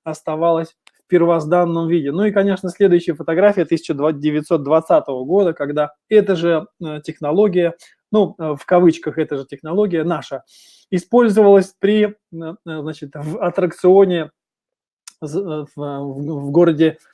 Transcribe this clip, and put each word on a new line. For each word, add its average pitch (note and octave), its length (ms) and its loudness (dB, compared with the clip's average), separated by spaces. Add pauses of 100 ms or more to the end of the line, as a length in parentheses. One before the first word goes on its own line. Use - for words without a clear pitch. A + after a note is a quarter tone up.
оставалась E3 720 -4 (280)
в - 40 -20
первозданном E3+ 800 0
виде. D3+ 240 -2
Ну F#3+ 140 -2
и, G3+ 60 0
конечно, G3 360 0
следующая F3 460 2
фотография F3+ 500 2
тысяча D#3+ 300 -4
девятьсот D3+ 680 -2
двадцатого D3 640 0
года, F3 300 0
когда D3 400 -6 (160)
эта G3 260 2
же, E3 300 -2 (180)
э, D3+ 180 -10
технология, E3+ 720 -2 (340)
ну, G3+ 280 0
э, D3+ 220 -6
в - 60 -20
кавычках, F3 500 2
эта D3+ 220 -4
же C#3 80 -12
технология E3 580 -4
наша, C#3+ 380 -8 (480)
использовалась G3+ 920 4
при, G#3 240 2
э, G#3 100 -4 (180)
э, E3 220 -12 (100)
значит, D#3 500 -12
в D#3 240 -10
аттракционе F3+ 920 2 (920)
з-, D#3 180 -6
э, D3+ 240 -8 (100)
в, C#3+ 60 -14
в, C#3+ 640 -10
в C#3 40 -6
городе, D#3 480 2 (160)